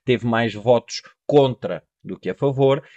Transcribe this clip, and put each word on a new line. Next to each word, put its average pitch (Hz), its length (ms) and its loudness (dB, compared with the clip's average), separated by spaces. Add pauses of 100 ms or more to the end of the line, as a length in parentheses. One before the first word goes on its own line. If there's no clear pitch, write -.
teve 120 220 -2
mais 113 280 -2
votos 113 480 -2 (240)
contra 123 560 0 (200)
do 95 160 -12
que 90 120 -8
a 92 40 -4
favor, 139 480 0 (140)